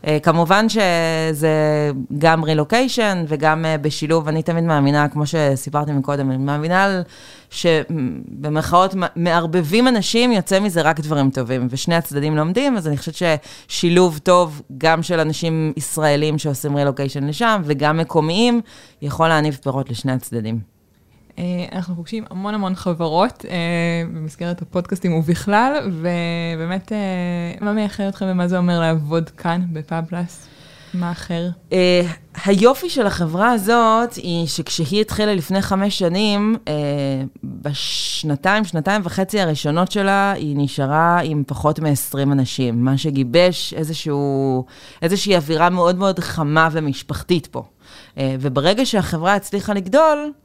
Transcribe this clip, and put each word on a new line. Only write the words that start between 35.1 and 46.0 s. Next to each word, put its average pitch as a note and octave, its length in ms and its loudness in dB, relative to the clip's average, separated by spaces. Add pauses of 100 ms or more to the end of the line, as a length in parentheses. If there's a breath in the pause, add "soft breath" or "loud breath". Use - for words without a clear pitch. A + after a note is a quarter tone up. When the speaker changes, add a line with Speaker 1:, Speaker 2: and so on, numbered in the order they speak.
Speaker 1:
לפני F#3 260 -2
חמש G3 380 0
שנים, G3+ 560 2 (120)
אה, D3+ 60 -2 (720)
בשנתיים, D3+ 1200 -2
שנתיים F#3 380 0
וחצי F#3+ 360 -2
הראשונות D#3+ 520 0
שלה, G3 400 2
היא D3+ 260 -2
נשארה D3 640 2
עם D3+ 240 -2
פחות D3+ 320 -2
מעשרים C#3+ 520 0
אנשים, B2+ 540 0
מה C3+ 120 2
שגיבש D3+ 760 2
איזשהו, C#3+ 920 -2 (360 loud breath)
איזושהי F#3+ 340 2
אווירה D#3+ 340 2
מאוד F3+ 260 2
מאוד F#3+ 240 0